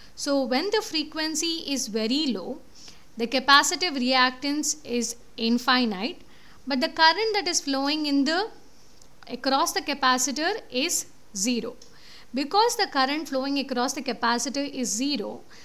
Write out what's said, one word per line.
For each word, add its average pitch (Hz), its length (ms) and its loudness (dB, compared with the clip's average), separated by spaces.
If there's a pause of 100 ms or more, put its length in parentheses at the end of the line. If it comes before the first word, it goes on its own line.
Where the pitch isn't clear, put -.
(160)
So 285 280 2
when 277 280 2
the 427 100 2
frequency 311 840 -2
is 262 200 -2
very 220 400 0
low, 220 320 -4 (580)
the 226 100 -2
capacitive 285 720 4
reactance 262 880 2
is 240 300 -2 (220)
infinite, 240 840 2 (440)
but 254 160 0
the 320 80 0
current 330 440 6
that 381 140 0
is 339 140 0
flowing 277 440 0
in 277 180 4
the, 349 260 2 (760)
across 269 460 0
the 381 80 0
capacitor 285 800 0 (100)
is 285 360 -2 (280)
zero. 226 400 -2 (580)
Because 403 420 4
the 392 120 2
current 277 420 0
flowing 269 300 0
across 247 340 0
the 302 80 -6
capacitor 240 680 0
is 247 200 -4
zero, 254 520 -2 (240)